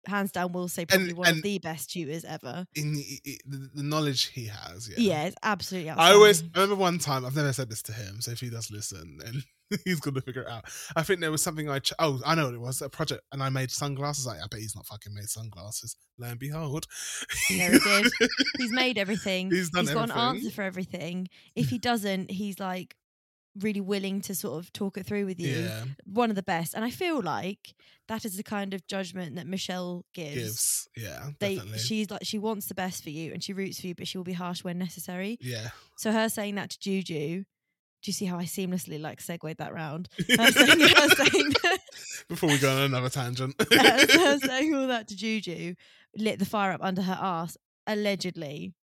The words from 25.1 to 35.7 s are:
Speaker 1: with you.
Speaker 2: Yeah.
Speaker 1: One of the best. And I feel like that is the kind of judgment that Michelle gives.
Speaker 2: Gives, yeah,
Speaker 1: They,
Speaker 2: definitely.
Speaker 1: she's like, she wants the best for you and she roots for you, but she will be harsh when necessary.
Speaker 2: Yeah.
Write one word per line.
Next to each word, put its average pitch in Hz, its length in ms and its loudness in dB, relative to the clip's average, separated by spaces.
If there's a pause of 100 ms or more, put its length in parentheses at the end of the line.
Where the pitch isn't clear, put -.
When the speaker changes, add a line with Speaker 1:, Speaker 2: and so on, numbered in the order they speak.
Speaker 1:
with 185 160 -6
you. 135 220 -2
Speaker 2:
Yeah. 110 220 -6 (200)
Speaker 1:
One 226 260 0
of 202 60 -2
the 190 60 -4
best. 165 320 -4
And 220 100 -4
I 240 60 -2
feel 320 320 -2
like 156 520 -6 (320)
that 226 200 -6
is 190 100 -6
the 214 60 -8
kind 202 320 -6
of 185 120 -10
judgment 180 500 -8
that 175 100 -10
Michelle 180 680 -6
gives. 147 240 -10
Speaker 2:
Gives, - 580 -2
yeah, 104 360 -10 (100)
Speaker 1:
They, 196 160 0
Speaker 2:
definitely. 107 220 -8
Speaker 1:
she's 214 320 -2
like, 202 140 -8
she 214 140 -4
wants 208 280 -4
the 190 80 -8
best 185 280 -6
for - 60 -12
you 156 240 -8
and 165 100 -8
she 202 120 -8
roots 190 260 -6
for 185 60 -10
you, 175 80 -6
but 180 120 -10
she 190 120 -8
will 180 80 -8
be 180 80 -6
harsh 175 280 -6
when 175 160 -6
necessary. 185 640 -6
Speaker 2:
Yeah. 117 300 -6 (260)